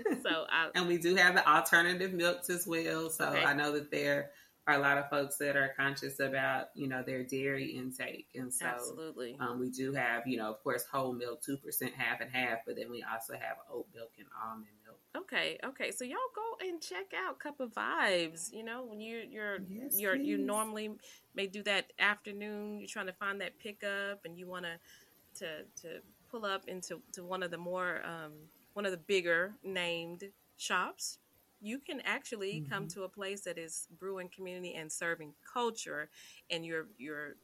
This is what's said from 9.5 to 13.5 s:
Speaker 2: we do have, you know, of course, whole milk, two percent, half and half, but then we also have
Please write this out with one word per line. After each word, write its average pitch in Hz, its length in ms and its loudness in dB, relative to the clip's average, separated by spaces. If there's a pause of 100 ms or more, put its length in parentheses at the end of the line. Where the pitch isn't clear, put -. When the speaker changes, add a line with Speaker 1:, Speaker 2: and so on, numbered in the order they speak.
Speaker 2:
we 127 100 0
do 131 240 -2
have, 120 320 2
you 127 120 0
know, 110 120 0
of 110 140 -8
course, 123 280 0
whole 131 220 0
milk, 120 300 -6
two 139 140 -4
percent, 127 380 -4
half 123 240 0
and 120 120 -6
half, 123 340 0
but 117 120 -4
then 113 120 -6
we 120 140 -8
also 113 300 -6
have 117 240 -6 (140)